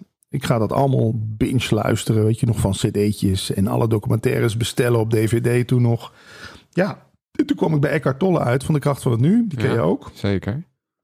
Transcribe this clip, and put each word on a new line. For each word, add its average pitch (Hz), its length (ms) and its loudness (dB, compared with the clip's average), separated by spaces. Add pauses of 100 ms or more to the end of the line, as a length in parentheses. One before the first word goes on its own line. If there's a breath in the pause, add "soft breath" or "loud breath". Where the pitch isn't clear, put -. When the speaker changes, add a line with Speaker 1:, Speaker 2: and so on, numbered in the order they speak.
(300)
Speaker 1:
Ik 139 160 -6
ga 123 120 2
dat 110 140 0
allemaal 127 440 2
binge 110 540 -2
luisteren, 110 560 0
weet 110 140 0
je, - 60 0
nog 113 140 0
van 98 120 0
C 101 220 -2
D'tjes 104 600 0
en 98 140 0
alle 123 200 0
documentaires 117 680 0
bestellen 120 420 0
op 110 100 0
D 117 60 0
V 117 480 0
D 120 40 -6
toen 127 140 2
nog. 117 320 0 (560 loud breath)
Ja, - 380 -4 (240)
en - 140 -2
toen - 120 -2
kwam 170 160 0
ik 147 80 2
bij 139 100 2
Eckhart 143 280 -2
Tolle 180 200 2
uit 120 240 0
van 160 100 0
De 147 60 0
Kracht 139 220 -2
van 131 100 0
het 117 100 2
Nu. 214 260 4
Die 151 100 -6
ken 113 100 0
Speaker 2:
Ja, - 60 0
Speaker 1:
je 117 80 0
ook. - 320 -2
Speaker 2:
zeker. 101 540 -4 (360)